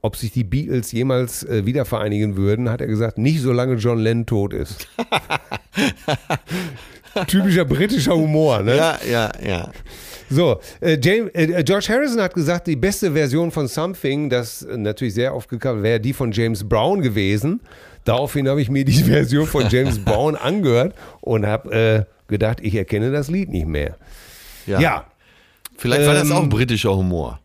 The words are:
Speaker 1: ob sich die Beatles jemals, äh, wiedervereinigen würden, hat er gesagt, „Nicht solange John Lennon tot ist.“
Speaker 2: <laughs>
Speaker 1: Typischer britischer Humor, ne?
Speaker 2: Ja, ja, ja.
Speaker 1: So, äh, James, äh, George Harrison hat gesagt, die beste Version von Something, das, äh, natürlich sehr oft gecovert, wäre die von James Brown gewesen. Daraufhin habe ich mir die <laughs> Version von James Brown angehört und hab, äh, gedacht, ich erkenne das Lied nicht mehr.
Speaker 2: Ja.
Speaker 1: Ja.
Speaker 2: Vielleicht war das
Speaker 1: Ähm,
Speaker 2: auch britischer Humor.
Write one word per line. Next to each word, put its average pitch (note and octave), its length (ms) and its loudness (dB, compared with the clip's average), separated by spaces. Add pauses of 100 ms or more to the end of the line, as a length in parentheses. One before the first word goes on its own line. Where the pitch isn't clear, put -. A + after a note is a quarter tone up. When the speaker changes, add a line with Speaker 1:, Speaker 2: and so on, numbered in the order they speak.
Speaker 1:
ob - 160 -4
sich A2+ 160 -6
die B2 120 -2
Beatles C3 480 -2
jemals, B2 520 -2
äh, G#2+ 220 -2
wiedervereinigen G#2+ 680 -2
würden, G#2+ 340 0
hat A#2+ 100 -4
er - 60 -4
gesagt, G#2+ 320 -2
„Nicht C#3 240 2
solange B2 320 0
John A#2 240 0
Lennon A2+ 260 0
tot G#2 300 0
ist.“ - 420 -8
Speaker 2:
<laughs> - 760 -6 (1500)
Speaker 1:
Typischer F#3 360 2
britischer D#3+ 520 0
Humor, D3+ 460 2
ne? A#2 140 4
Speaker 2:
Ja, D#3 220 2 (100)
ja, A#2 220 0 (140)
ja. F2+ 260 -4 (580)
Speaker 1:
So, C#3 320 2 (200)
äh, D#3 200 2
James, G3 340 2
äh, E3+ 280 0
George G3 260 0
Harrison A#3 320 0
hat F#3 140 -2
gesagt, D3 320 -2
die E3 100 0
beste F#3+ 360 0
Version D#3 400 0
von C#3+ 160 -2
Something, D3 640 -4
das, A#2+ 320 -4
äh, - 140 -10
natürlich G#2 380 -4
sehr B2+ 200 -2
oft B2+ 140 -8
gecovert, A#2 360 -4
wäre A2+ 160 2
die B2+ 120 -2
von A#2+ 200 -2
James A2 360 -2
Brown D3 340 2
gewesen. G#2+ 580 0 (440)
Daraufhin C3+ 440 0
habe C#3+ 120 2
ich A#2 80 0
mir C#3 160 0
die C3+ 100 4
<laughs> C#3+ 100 6
Version D3 420 4
von C3 220 0
James A#2+ 360 2
Brown B2 300 2
angehört D3+ 600 2 (260)
und A2 260 0
hab, G#2 260 -2
äh, A2 320 4 (220)
gedacht, G#2+ 360 0
ich G#2 120 -2
erkenne A2 380 0
das C#3+ 160 -2
Lied F3+ 220 -2
nicht E2+ 160 -2
mehr. D2 300 -4 (720)
Speaker 2:
Ja. G2 140 0
Speaker 1:
Ja. A#2+ 240 0 (720)
Speaker 2:
Vielleicht C3+ 300 2
war D3 80 6
das D3 160 2
Speaker 1:
Ähm, D3 60 2
Speaker 2:
auch E3+ 120 2
britischer A2 480 2
Humor. E2+ 480 -2